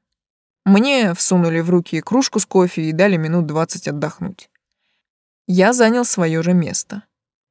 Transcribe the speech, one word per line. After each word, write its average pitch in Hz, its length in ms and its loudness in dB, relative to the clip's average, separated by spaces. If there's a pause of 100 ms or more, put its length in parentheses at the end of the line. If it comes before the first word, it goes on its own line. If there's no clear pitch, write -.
(640)
Мне 220 480 2
всунули 170 480 0
в 165 80 -4
руки 175 320 0
кружку 226 400 -2
с - 60 -4
кофе 180 380 0
и 156 80 -4
дали 180 260 2
минут 160 260 -2
двадцать 160 420 -6
отдохнуть. 151 640 -8 (1000)
Я 185 280 2
занял 240 320 2
своё 160 360 -2
же 180 120 2
место, 175 480 -4 (480)